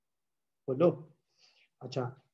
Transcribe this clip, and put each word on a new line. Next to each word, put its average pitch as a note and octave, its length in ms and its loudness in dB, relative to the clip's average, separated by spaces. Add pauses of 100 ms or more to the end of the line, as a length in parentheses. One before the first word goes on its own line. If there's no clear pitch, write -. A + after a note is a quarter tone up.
(680)
बोलो। C#3 220 4 (920)
अच्छा, B2+ 200 -4 (320)